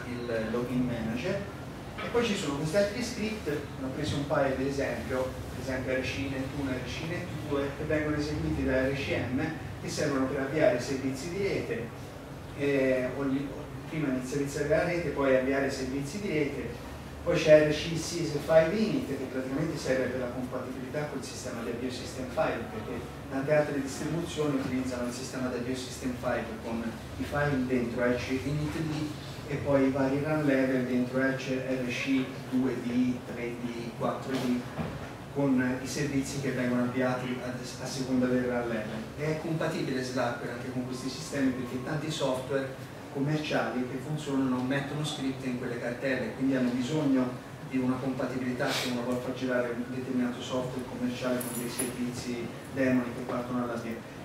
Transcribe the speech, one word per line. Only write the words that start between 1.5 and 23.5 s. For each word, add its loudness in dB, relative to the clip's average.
e -4
poi 4
ci 2
sono -2
questi 0
altri 2
script, -4
ne -4
ho -4
preso -2
un 0
paio 4
ad 0
esempio, 0
per -8
esempio -2
R 2
C -2
net -2
uno 0
e 0
R -4
C -4
net -4
due, 0
che -6
vengono 0
eseguiti 0
da 4
R 0
C 0
M, 2
che -6
servono 2
per 0
avviare 4
servizi -2
di 0
rete, -2
eh, 4
o 0
gli, 2
o -8
prima 0
inizializzare 0
la 6
rete, 0
poi 6
avviare 4
servizi -4
di -2
rete. -2
Poi 4
c'è 10
R 4
C 0
C -2
S 0
five 8
init, 2
che -4
praticamente -2
serve 2
per -2
la -2
compatibilità -4
col -4
sistema -6
di -4
avvio -2
system -6
file, 0
perché -6
tante 0